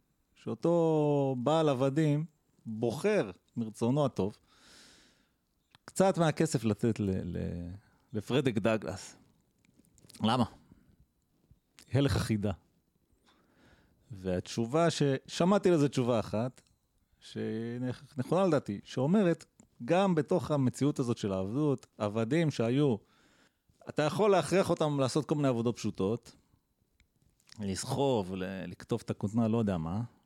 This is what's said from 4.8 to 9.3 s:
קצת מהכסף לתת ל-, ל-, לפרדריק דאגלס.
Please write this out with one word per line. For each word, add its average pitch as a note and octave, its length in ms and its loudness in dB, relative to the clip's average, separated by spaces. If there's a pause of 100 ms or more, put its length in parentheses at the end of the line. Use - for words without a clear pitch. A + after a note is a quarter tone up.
קצת F#3+ 340 2
מהכסף D#3 460 0
לתת A2 360 0
ל-, G2+ 100 0 (260)
ל-, F2 320 -6 (440)
לפרדריק A#2+ 460 -2
דאגלס. G#2 580 -2 (1080)